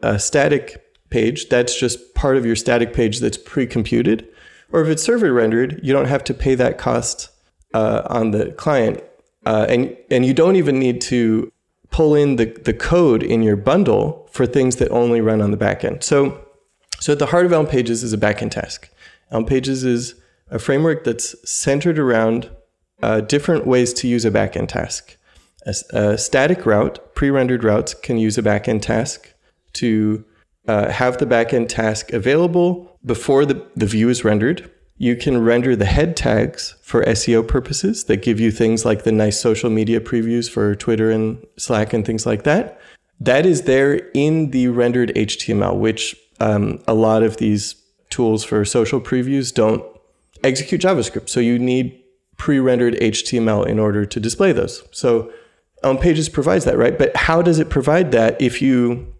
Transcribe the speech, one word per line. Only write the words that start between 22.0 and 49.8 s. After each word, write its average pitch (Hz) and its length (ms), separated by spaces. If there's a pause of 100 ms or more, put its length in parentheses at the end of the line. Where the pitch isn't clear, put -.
uh, 110 200
different 143 460
ways 123 260
to - 140
use 120 180
a 107 60
backend 101 380
task. - 460 (500)
A - 40
s-, - 220
a 104 260
static 143 480
route, 113 500
pre-rendered 127 480
routes, 107 300
can - 240
use 110 200
a 117 60
backend 107 380
task - 520 (400)
to, 107 520 (420)
uh, 104 220
have 127 280
the 143 80
backend 117 440
task 110 420
available 170 960
before 139 400
the, - 200 (100)
the 110 100
view 110 240
is 120 160
rendered. 110 440 (280)
You 120 200
can 123 260
render 120 320
the 101 100
head 160 300
tags - 640
for - 260
S 110 200
E 117 80
O 113 80
purposes 143 640
that 98 180
give 110 160
you 113 100
things 110 360
like 110 180
the 113 80
nice 107 280
social 113 300
media 110 300
previews 117 500
for 104 240
Twitter 110 380
and 110 340 (120)
Slack 107 340
and 110 140
things 113 200
like 107 180
that. 170 360 (400)
That 131 260
is 170 180
there 139 500
in 151 380
the 127 180
rendered 120 480
H 107 200
T - 140
M 104 100
L, 92 160
which, 107 380 (240)
um, 104 480
a 113 60
lot 110 300
of 113 140
these 104 380 (340)
tools 110 360
for 107 180
social 117 380
previews 131 520
don't 110 300 (600)